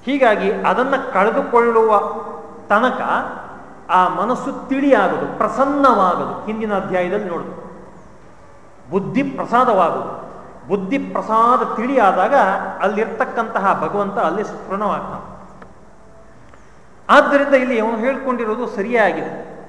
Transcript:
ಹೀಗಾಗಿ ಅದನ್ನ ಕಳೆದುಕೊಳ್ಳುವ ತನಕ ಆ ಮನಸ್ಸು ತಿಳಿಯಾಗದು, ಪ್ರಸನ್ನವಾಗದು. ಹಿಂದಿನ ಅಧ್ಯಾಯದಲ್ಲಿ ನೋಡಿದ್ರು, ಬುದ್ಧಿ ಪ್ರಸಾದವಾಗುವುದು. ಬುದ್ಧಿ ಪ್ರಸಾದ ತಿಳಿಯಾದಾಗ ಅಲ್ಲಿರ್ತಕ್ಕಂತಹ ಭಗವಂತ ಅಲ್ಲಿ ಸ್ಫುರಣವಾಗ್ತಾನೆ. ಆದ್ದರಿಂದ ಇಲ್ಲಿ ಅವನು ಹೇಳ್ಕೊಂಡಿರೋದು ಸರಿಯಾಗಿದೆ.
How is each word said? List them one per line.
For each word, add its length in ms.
ಹೀಗಾಗಿ 460
ಅದನ್ನ 440
ಕಳೆದುಕೊಳ್ಳುವ 840
ತನಕ 320
ಆ 180
ಮನಸ್ಸು 640
ತಿಳಿಯಾಗದು, 680
ಪ್ರಸನ್ನವಾಗದು. 1080
ಹಿಂದಿನ 300
ಅಧ್ಯಾಯದಲ್ಲಿ 500
ನೋಡಿದ್ರು, 600
ಬುದ್ಧಿ 320
ಪ್ರಸಾದವಾಗುವುದು. 1040
ಬುದ್ಧಿ 300
ಪ್ರಸಾದ 800
ತಿಳಿಯಾದಾಗ 600
ಅಲ್ಲಿರ್ತಕ್ಕಂತಹ 1040
ಭಗವಂತ 300
ಅಲ್ಲಿ 300
ಸ್ಫುರಣವಾಗ್ತಾನೆ. 1040
ಆದ್ದರಿಂದ 440
ಇಲ್ಲಿ 260
ಅವನು 180
ಹೇಳ್ಕೊಂಡಿರೋದು 680
ಸರಿಯಾಗಿದೆ. 1000